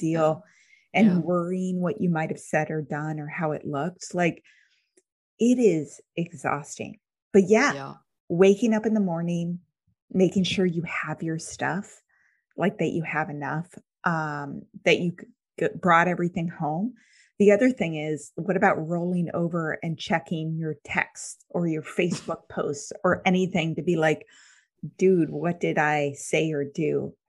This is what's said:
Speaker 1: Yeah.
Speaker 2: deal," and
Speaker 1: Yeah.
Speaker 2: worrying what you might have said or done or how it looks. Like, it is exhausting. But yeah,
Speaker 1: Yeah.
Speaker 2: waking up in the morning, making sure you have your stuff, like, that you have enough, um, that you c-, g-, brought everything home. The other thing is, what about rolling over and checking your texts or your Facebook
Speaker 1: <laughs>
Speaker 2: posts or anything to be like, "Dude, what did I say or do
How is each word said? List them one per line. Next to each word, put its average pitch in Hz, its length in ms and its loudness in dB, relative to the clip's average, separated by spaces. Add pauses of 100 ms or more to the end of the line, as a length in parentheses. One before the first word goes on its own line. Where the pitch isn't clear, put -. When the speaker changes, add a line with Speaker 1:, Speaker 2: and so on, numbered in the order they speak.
Speaker 1:
Yeah. 165 180 0
Speaker 2:
deal," 156 240 2 (500)
and 214 140 6
Speaker 1:
Yeah. 180 100 4
Speaker 2:
worrying 180 640 -2
what 175 180 -2
you 185 120 0
might 160 180 0
have 151 100 -8
said 156 300 -2
or 156 140 -4
done 151 360 -6
or 147 80 -10
how 160 260 -4
it - 120 -8
looks. 151 480 -6
Like, 175 300 0 (960)
it 247 200 4
is 165 400 2 (160)
exhausting. - 840 -6 (340)
But 202 140 8
yeah, 233 260 4
Speaker 1:
Yeah. 139 200 -10 (360)
Speaker 2:
waking 196 440 4
up 214 120 0
in 220 80 2
the 220 60 2
morning, 170 600 -2 (520)
making 185 320 2
sure 185 220 0
you 170 180 0
have 156 400 -8
your 160 160 -4
stuff, - 600 -6 (560)
like, 208 200 0
that 165 140 0
you 165 120 -2
have 151 260 -4
enough, 147 440 -6 (300)
um, 147 600 -4 (220)
that 170 140 6
you 170 200 -2
c-, - 80 -20 (320)
g-, 165 80 0 (140)
brought 170 260 6
everything 175 400 -2
home. 170 460 -4 (460)
The 202 120 8
other 254 200 6
thing 165 240 -2
is, 151 400 -4
what 175 200 -2
about 170 320 2
rolling 175 460 -2
over 165 500 -2
and 160 140 -4
checking 160 580 -4
your 160 200 -4 (100)
texts - 640 -6
or 175 180 -2
your 156 140 -2
Facebook - 680 -4
Speaker 1:
<laughs> - 20 -18
Speaker 2:
posts - 440 -6 (100)
or 180 220 2
anything 180 500 0
to 160 60 -4
be 175 140 0
like, 156 320 0 (720)
"Dude, 180 340 4
what 170 280 -4
did 165 200 0
I 151 340 2
say 156 380 0
or 143 120 -2
do 147 520 -2 (140)